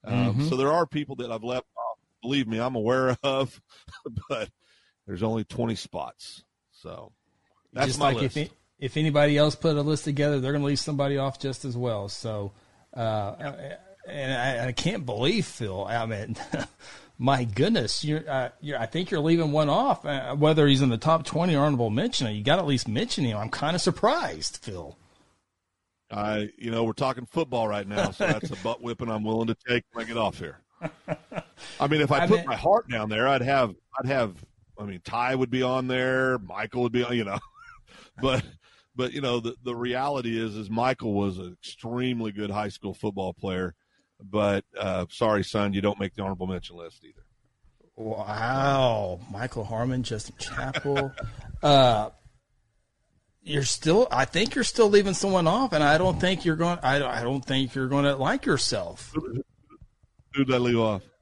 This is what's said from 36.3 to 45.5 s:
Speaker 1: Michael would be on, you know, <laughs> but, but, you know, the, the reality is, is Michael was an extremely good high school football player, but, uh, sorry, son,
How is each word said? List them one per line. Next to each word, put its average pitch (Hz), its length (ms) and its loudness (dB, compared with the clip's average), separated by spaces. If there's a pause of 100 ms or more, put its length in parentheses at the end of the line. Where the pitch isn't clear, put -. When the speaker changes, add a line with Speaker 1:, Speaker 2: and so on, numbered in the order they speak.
Speaker 1:
Michael 104 460 -6
would 117 80 0
be 123 120 2
on, 123 100 -2
you 113 100 2
know, 98 120 -4 (420)
<laughs> - 440 -14
but, 127 200 2 (540)
but, 123 160 -2
you 139 80 -6
know, 123 200 0
the, 120 220 -6
the 120 140 -6
reality 123 640 -2
is, 107 140 -6
is 104 140 -10
Michael 117 420 0
was 101 240 2
an 90 160 -10 (100)
extremely 120 720 -4
good 104 180 -6
high 104 200 -2
school 95 240 -10
football 95 400 -4
player, 92 400 -4 (440)
but, 101 460 0 (140)
uh, 92 320 -2
sorry, 107 340 2
son, 101 300 0